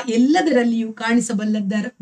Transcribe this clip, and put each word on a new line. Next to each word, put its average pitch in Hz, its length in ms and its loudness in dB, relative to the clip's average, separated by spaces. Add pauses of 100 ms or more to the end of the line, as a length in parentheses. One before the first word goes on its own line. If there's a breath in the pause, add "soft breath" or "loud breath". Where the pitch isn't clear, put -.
ಎಲ್ಲದರಲ್ಲಿಯೂ 240 840 2
ಕಾಣಿಸಬಲ್ಲದರ-, 214 1080 -2